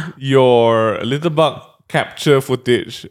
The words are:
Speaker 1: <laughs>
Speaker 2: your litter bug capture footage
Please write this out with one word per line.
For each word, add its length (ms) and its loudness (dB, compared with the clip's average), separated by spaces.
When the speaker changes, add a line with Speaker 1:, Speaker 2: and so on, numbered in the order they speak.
Speaker 1:
<laughs> 140 -16
Speaker 2:
your 840 2
litter 280 -4
bug 320 -2
capture 520 0
footage 720 -4